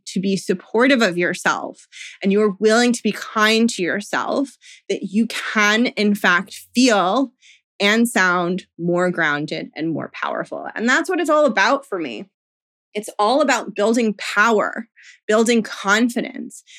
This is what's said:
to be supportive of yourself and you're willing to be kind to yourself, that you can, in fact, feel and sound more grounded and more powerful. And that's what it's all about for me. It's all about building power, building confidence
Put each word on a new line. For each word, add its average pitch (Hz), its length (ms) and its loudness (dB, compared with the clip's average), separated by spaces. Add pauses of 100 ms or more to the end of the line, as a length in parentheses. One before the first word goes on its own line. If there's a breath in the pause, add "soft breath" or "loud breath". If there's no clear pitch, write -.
to - 120 -4
be 190 180 0
supportive 233 640 0
of 180 160 0
yourself 175 720 -4 (360 loud breath)
and 196 80 2
you're 208 280 2
willing 233 340 4
to - 100 -6
be 208 80 0
kind 220 600 2
to 185 120 -4
yourself, 170 760 -4 (300 loud breath)
that - 240 -4
you 214 160 0
can, 214 600 0
in 208 280 0
fact, 190 380 0 (200)
feel 240 600 2 (480 soft breath)
and 220 260 2
sound 180 580 0 (120)
more 175 340 0
grounded 151 640 -4
and 160 160 -4
more 139 220 -6
powerful. - 600 -8
And 220 140 -4
that's 294 220 0
what 370 100 -2
it's 320 100 -2
all 302 160 4
about 240 400 2
for 190 140 -6
me. 139 300 -10 (640)
It's 208 160 -8 (100)
all 240 220 2
about 240 340 -2
building 220 380 0
power, 208 760 0 (400 loud breath)
building 226 360 4
confidence - 1000 -2 (160 loud breath)